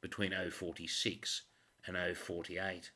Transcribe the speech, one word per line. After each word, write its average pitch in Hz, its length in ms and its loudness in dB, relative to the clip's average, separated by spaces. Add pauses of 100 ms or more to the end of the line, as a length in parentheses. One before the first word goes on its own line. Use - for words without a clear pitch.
between 95 320 2
oh 90 180 2
forty-six - 920 0 (440)
and 90 80 -2
oh 90 180 2
forty-eight. 90 840 -2